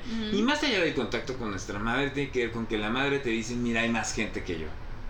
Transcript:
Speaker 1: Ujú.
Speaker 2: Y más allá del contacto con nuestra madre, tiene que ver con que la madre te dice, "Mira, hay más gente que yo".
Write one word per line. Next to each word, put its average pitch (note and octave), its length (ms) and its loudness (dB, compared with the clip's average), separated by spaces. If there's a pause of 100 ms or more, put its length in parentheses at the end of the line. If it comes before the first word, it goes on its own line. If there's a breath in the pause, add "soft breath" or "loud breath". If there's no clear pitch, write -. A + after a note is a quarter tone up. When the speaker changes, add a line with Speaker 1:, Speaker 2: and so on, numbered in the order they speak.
Speaker 1:
Ujú. A3 320 0
Speaker 2:
Y G#3 40 4
más C#4+ 220 4
allá A3+ 180 2
del D#3+ 140 2
contacto A#2+ 420 -2
con A2 140 -4
nuestra G2 280 -4
madre, B2 300 2
tiene C#3 220 -2
que B2+ 160 2
ver A2 40 -4
con A2+ 140 -2
que A2 120 0
la G#2+ 120 0
madre C#3 300 2
te B2 100 -2
dice, A2+ 260 0
"Mira, A#2 260 2
hay A#2 80 2
más A2+ 240 0
gente G#2 300 -2
que E2 160 -2
yo". D#2 80 -4 (420)